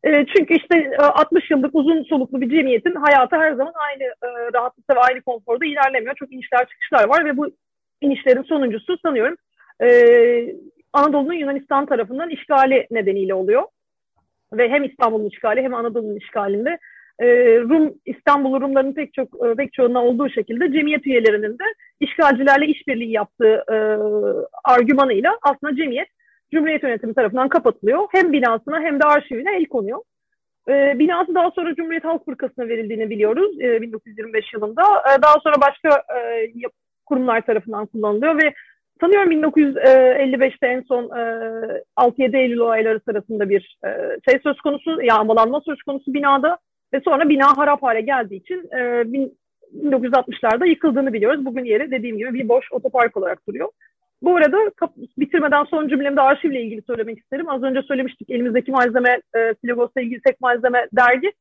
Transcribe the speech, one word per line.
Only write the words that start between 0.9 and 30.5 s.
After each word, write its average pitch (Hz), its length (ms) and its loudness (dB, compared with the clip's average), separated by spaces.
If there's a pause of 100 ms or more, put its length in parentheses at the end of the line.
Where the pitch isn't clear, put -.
altmış 302 540 2
yıllık 277 240 0
uzun 311 280 2
soluklu 269 380 -4
bir 240 100 -4
cemiyetin 285 440 0
hayatı 285 420 2
her 311 160 2
zaman 285 220 -4
aynı, 285 300 -8
e, 240 500 -8
rahatlıkta 247 400 -2
ve 247 60 4
aynı 254 200 4
konforda 240 460 -4
ilerlemiyor. 269 480 -2
Çok 262 180 -16
inişler 254 340 -2
çıkışlar 220 420 0
var 311 160 2
ve 294 120 -2
bu 285 140 -4 (500)
inişlerin 269 420 2
sonuncusu 269 600 -4
sanıyorum, 285 340 -2 (460)
e, 240 60 4 (1040)
Anadolu'nun 285 400 2
Yunanistan 277 540 -4
tarafından 262 440 -4
işgali 269 600 0
nedeniyle 196 440 -2
oluyor. 196 280 0 (880)
Ve 233 160 0
hem 285 160 0
İstanbul'un 220 440 -2
işgali 220 340 -2
hem 254 120 -4
Anadolu'nun 226 420 -6
işgalinde, 208 600 -6 (400)
e, 233 80 0 (340)
Rum, 302 340 2 (120)
İstanbul 269 540 0
Rumlarının 269 340 0
pek 285 200 -8
çok, 254 320 -6
e, 233 80 0
pek 269 180 -6
çoğundan 240 320 0
olduğu 254 260 0
şekilde 240 420 -2
cemiyet 302 340 -2
üyelerinin 220 520 0
de 381 60 -10 (360)
işgalcilerle 277 680 2
işbirliği 240 440 -4
yaptığı, 220 600 0
e, 220 60 0 (880)
argümanıyla 254 800 2
aslında 285 340 -2
cemiyet 294 320 -6 (440)
Cumhuriyet 311 300 0
yönetimi 233 320 -4
tarafından 254 340 0
kapatılıyor. 269 640 0
Hem 370 200 2
binasına 262 480 -2
hem 294 200 -2
de 302 40 4
arşivine 294 520 0
el 339 80 0
konuyor. 233 340 -6 (720)